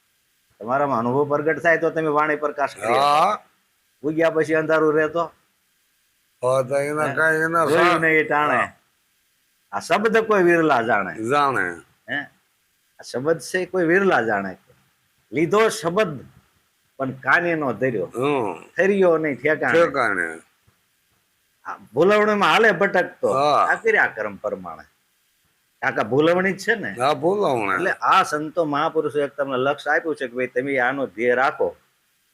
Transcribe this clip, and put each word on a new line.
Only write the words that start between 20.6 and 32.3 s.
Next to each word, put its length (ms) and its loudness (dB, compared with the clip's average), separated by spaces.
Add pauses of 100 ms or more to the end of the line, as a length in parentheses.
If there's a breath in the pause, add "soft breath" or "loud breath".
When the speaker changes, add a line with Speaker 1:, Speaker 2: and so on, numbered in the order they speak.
Speaker 1:
આ 120 -14 (160)
ભૂલવણીમાં 580 2
હાલે 200 4
ભટકતો. 600 0
Speaker 2:
હા. 380 2
Speaker 1:
આ 40 0
કર્યા 320 2
કર્મ 280 -8
પ્રમાણે. 480 -10 (1000)
કાકા 220 -2
ભૂલવણી 500 2
જ 40 -10
છે 180 -2
ને. 240 -8
Speaker 2:
હા, 140 2
ભૂલવણી. 600 0
Speaker 1:
એટલે 180 0
આ 320 2
સંતો 420 -4
મહાપુરુષો 540 -2
એક 120 -2
તમને 260 -4
લક્ષ્ય 340 -2
આપ્યું 240 -2
છે 120 -6
કે 80 -16
ભાઈ 120 -2
તમે 300 -4
આનો 280 -2
ધ્યેય 300 -2
રાખો 400 0 (580)